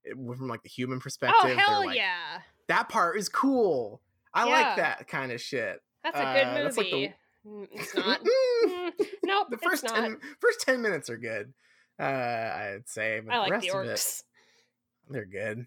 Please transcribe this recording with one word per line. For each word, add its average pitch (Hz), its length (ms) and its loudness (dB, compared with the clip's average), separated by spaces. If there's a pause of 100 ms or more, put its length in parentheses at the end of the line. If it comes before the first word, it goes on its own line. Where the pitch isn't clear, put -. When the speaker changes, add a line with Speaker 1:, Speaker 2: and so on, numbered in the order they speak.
Speaker 1:
it, 107 120 -10
from, 127 320 -8
like, 113 140 -8
the - 80 -20
human 127 300 -6 (280)
Speaker 2:
Oh, 427 180 6
Speaker 1:
perspective, 392 200 4
they're 415 120 4
Speaker 2:
hell 403 60 0
Speaker 1:
like, 240 180 0
Speaker 2:
yeah. 175 400 -4 (260)
Speaker 1:
that 208 220 2
part 180 280 2
is 202 120 -4
cool. 196 720 2 (320)
I 208 100 4
like 269 300 4
Speaker 2:
Yeah. - 20 -2
Speaker 1:
that 160 320 -2
kinda 131 300 -4
shit. 110 420 -4 (220)
Speaker 2:
That's 320 180 -2
a 269 60 2
good 262 220 4
Speaker 1:
Uh, 294 140 -2
that's 277 160 -2
like 190 120 0
the 151 80 -2
Speaker 2:
movie. 196 160 -4 (300)
Mm, 208 280 -14
it's - 220 -10
not. - 300 0
Speaker 1:
<laughs> 403 60 6 (340)
Speaker 2:
Mm, 359 280 0 (300)
nope, 381 260 2
Speaker 1:
The 240 140 -6
Speaker 2:
it's 339 200 2
Speaker 1:
first - 20 -6
Speaker 2:
not. 226 280 0
Speaker 1:
ten, - 80 -12 (200)
first 453 220 4
ten 254 200 2
minutes 185 280 0
are 117 80 -6
good, 113 360 -6 (460)
uh, - 40 -4
I'd 113 840 -2
say, 110 320 -2
but 110 100 -10
Speaker 2:
I 240 80 2
Speaker 1:
the - 20 2
Speaker 2:
like 190 120 0
Speaker 1:
rest 208 80 0
Speaker 2:
the - 140 -4
Speaker 1:
of 190 100 -2
it, - 180 -2
Speaker 2:
orcs. - 220 -4 (840)
Speaker 1:
they're 131 180 -8
good. 107 400 -8